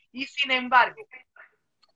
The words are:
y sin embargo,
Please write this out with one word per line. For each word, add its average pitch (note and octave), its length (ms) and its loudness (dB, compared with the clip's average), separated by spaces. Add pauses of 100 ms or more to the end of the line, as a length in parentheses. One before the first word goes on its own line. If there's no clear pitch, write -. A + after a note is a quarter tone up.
(140)
y C4 120 -8
sin C4+ 260 -6
embargo, B3 540 2 (920)